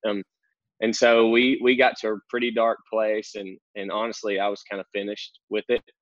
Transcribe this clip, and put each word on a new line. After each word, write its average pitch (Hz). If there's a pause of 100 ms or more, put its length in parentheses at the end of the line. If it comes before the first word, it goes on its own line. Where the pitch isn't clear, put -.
Um, 104 (580)
and 113
so 117
we, 123
we 123
got 123
to 110
a 107 (120)
pretty 120
dark 113 (120)
place, 110
and, 95 (180)
and 101
honestly, 107
I 101
was 101
kinda 98 (100)
finished 104 (100)
with 104
it. 120 (180)